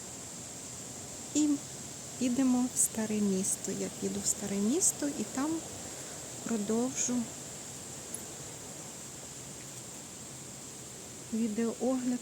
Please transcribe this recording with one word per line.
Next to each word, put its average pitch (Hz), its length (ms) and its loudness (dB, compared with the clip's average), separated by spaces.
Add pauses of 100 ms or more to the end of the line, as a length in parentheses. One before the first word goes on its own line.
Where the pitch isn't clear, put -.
(1400)
І 294 140 8 (680)
підемо 254 460 6 (100)
в - 40 4
Старе 214 360 4
місто. 196 640 4
Я 190 80 0 (140)
піду 196 220 0
в - 40 0
Старе 202 280 0
місто 269 520 4
і 285 160 0 (120)
там... 277 140 2 (960)
Продовжу 233 720 2 (4000)
відеоогляд 233 880 4